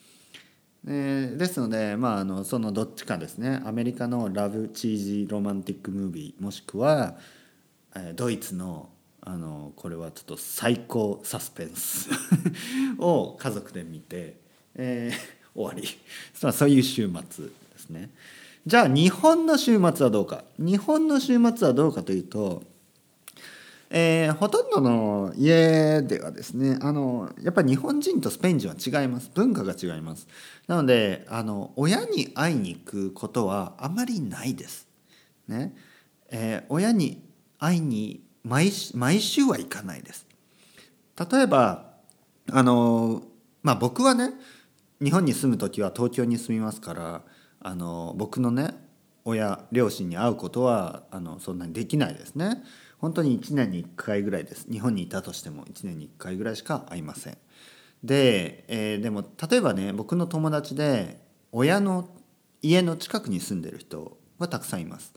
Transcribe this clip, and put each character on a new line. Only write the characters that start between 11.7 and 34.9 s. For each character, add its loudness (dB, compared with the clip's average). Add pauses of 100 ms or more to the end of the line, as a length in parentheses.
ス -6 (460)
<laughs> -2
を 2
家 -4
族 -10
で -10
見 -14
て、 -14 (360)
え -4
ー、 -12
終 -4
わ -6
り。 -10 (560)
ま 2
あ、 4
そ 4
う 8
い 8
う 8
週 -2 (180)
末 -14
で -14 (260)
す -20
ね。 -12 (540)
じ 6
ゃ 10
あ、 6
日 6
本 6
の 4
週 4
末 4
は 6
ど 4
う -2
か。 -10 (120)
日 2
本 2
の 4
週 2 (160)
末 2
は 6
ど 4
う 0
か -4
と -2
い 0
う -4
と、 -4 (1300)
え 4
ー、 2
ほ 2
と 2
ん -10
ど 4
の 2
家 6
で -2
は -8
で -12
す -12
ね、 2
あ 0
の、 -2
や -2
っ 0
ぱ 6
り 4
日 6
本 0
人 0
と -2
ス -6
ペ 2
イ 4
ン 2
人 -2
は -10
違 0
い 0
ま -2
す。 -12
文 4
化 0
が -2
違 -6
い -8
ま -10
す。 -18 (400)
な 0
の 2
で、 4
あ -4
の、 -6
親 2
に -2
会 -2
い 0
に -2
行 -14
く -6
こ -10
と 0
は -4
あ -6
ま -4
り -4
な -6
い -2
で -12
す。 -18 (600)